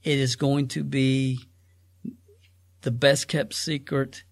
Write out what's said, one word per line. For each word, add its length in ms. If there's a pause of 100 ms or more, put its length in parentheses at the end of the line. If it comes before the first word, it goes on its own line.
it 140
is 180
going 340
to 140
be 560 (1400)
the 100
best 360
kept 260
secret 800